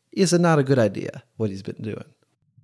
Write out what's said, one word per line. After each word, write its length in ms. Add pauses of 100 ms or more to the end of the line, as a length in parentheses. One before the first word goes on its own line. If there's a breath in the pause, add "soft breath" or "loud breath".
(120)
it's 200
a, 60
not 200
a 40
good 160
idea 440 (140)
what 140
he's 120
been 200
doing. 220 (600)